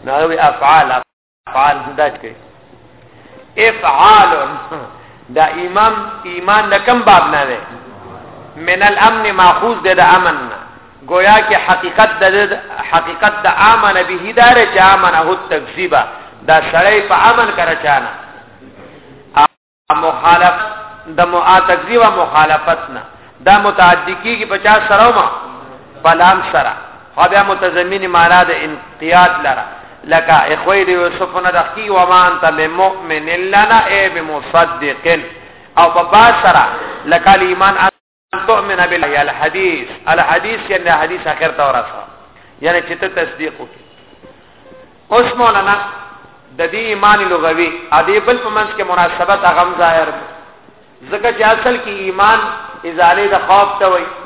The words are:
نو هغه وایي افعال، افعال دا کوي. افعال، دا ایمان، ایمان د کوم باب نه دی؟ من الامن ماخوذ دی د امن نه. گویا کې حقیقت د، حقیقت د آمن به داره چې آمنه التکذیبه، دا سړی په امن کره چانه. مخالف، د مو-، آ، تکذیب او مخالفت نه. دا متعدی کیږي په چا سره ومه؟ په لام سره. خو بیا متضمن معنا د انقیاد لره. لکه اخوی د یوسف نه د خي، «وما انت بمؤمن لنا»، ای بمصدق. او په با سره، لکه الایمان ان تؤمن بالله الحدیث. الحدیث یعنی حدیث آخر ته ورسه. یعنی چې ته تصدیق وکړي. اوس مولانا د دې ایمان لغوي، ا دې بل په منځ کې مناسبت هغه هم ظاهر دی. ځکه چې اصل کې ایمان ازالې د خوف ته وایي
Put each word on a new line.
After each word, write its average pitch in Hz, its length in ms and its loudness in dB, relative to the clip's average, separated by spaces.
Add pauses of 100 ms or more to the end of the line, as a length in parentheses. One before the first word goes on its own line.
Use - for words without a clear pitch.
نو 131 100 -6
هغه 156 120 0
وایي 165 120 -4
افعال، 143 600 0 (480)
افعال 139 280 0 (200)
دا 151 120 0
کوي. 113 260 -12 (1200)
افعال، 202 760 4 (1040)
دا 156 100 2
ایمان، 185 500 -2 (280)
ایمان 196 480 -2
د 202 160 -2
کوم 247 140 2
باب 190 240 4 (100)
نه 143 100 -2
دی؟ 123 140 -6 (960)
من 180 260 -2
الامن 214 500 0
ماخوذ 185 500 2
دی 185 120 2
د 175 60 2
امن 175 340 4
نه. 120 240 -12 (480)
گویا 185 300 4 (120)
کې 208 60 0
حقیقت 180 560 0 (120)
د، 196 360 0 (340)
حقیقت 202 500 -2
د 190 40 -2
آمن 202 560 2
به 185 300 -8
داره 240 320 4 (100)
چې 190 40 2
آمنه 185 420 4
التکذیبه، 160 840 -4 (420)
دا 156 140 4 (120)
سړی 196 360 2
په 185 60 2
امن 220 420 2
کره 165 260 -2
چانه. 131 280 0 (1800)
مخالف، 170 640 2 (640)
د 165 40 -2
مو-، 175 240 0
آ، 185 140 6
تکذیب 185 440 0
او 214 80 4
مخالفت 156 800 0
نه. 113 120 -14 (440)
دا 202 120 6
متعدی 185 680 2
کیږي 226 240 -6
په 196 80 -4
چا 208 180 2 (140)
سره 208 200 4
ومه؟ 202 180 0 (760)
په 165 120 4
لام 180 280 4 (100)
سره. 127 200 0 (420)
خو 175 140 2
بیا 196 140 2
متضمن 190 640 -2
معنا 175 360 4
د 170 80 0
انقیاد 156 840 0 (120)
لره. 127 200 -4 (400)
لکه 160 300 2 (180)
اخوی 190 320 0
د 180 40 -2
یوسف 180 480 -2
نه 180 140 -2
د 175 140 0 (100)
خي، 214 160 -10
«وما 180 380 4
انت 175 160 -2
بمؤمن 160 840 -2
لنا»، 196 600 2
ای 196 220 0
بمصدق. 160 1080 -2 (600)
او 170 120 6
په 175 120 0
با 208 240 4 (160)
سره، 165 220 4 (400)
لکه 170 280 2
الایمان 190 440 2
ان 185 140 0 (560)
تؤمن 202 300 -2
بالله 165 440 -2
الحدیث. 151 680 -4 (180)
الحدیث 175 600 0
یعنی 175 220 -2
حدیث 165 360 -2
آخر 160 220 -4
ته 143 200 -2
ورسه. 117 340 -4 (580)
یعنی 170 200 -2
چې 170 200 -12
ته 190 80 -6
تصدیق 156 520 -8
وکړي. - 240 -20 (1200)
اوس 240 260 0
مولانا 208 420 0 (840)
د 165 120 -4
دې 185 40 -12
ایمان 208 440 0
لغوي، 165 520 -2 (220)
ا 160 100 4
دې 202 240 0
بل 247 120 2
په 240 100 -8
منځ 214 300 -4
کې 196 40 -6
مناسبت 180 640 -2
هغه 175 180 2
هم 180 160 -2
ظاهر 165 260 2
دی. - 300 -12 (760)
ځکه 208 180 -4 (100)
چې 220 40 0
اصل 226 420 0
کې 220 40 -10
ایمان 196 500 0 (460)
ازالې 175 500 0
د 180 120 0
خوف 202 320 2
ته 190 100 0
وایي 175 180 0 (200)